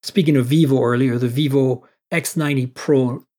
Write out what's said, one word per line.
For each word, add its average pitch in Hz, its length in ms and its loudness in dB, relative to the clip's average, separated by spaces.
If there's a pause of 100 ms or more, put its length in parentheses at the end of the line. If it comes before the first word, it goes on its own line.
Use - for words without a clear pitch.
speaking 156 340 0
of 123 80 2
Vivo 135 360 2
earlier, 120 360 0
the 123 100 -2
Vivo 131 580 0 (260)
X 165 260 -4
ninety 143 280 -2
Pro 127 600 -2 (140)